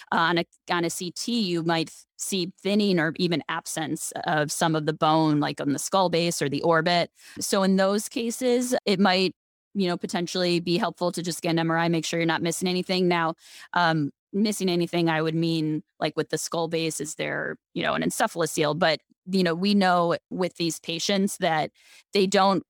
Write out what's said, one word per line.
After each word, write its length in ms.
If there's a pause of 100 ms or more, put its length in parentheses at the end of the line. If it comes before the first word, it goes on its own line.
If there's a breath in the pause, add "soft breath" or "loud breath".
(120 loud breath)
uh, 40
on 220
a, 60 (260)
on 140
a 60
C 200
T 300
you 240
might 240
f-, 180 (100)
see 360 (100)
thinning 380
or 180
even 300
absence 640 (120)
of 280
some 240
of 100
the 80
bone, 460
like 200
on 120
the 60
skull 300
base 320
or 80
the 140
orbit. 480 (300 loud breath)
So 240
in 120
those 320
cases, 640 (120)
it 140
might, 340 (400)
you 140
know, 80
potentially 640
be 180
helpful 340
to 100
just 200
get 80
an 80
M 120
R 80
I, 100
make 160
sure 160
you're 60
not 160
missing 260
anything. 400
Now, 260 (380 loud breath)
um, 380 (220)
missing 360
anything, 400
I 140
would 120
mean, 480 (180)
like, 160
with 140
the 60
skull 320
base, 320
is 140
there, 420 (180)
you 80
know, 120
an 80
encephalocele? 760
But, 220 (300)
you 120
know, 120
we 200
know 420 (140)
with 260
these 240
patients 580
that 320 (420 loud breath)
they 140
don't 440